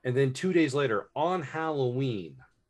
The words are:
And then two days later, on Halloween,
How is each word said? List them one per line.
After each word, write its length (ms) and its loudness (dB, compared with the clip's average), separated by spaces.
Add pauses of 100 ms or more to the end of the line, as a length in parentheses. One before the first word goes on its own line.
And 140 -2
then 160 4
two 200 -2
days 220 4
later, 400 0
on 280 0
Halloween, 960 -4 (340)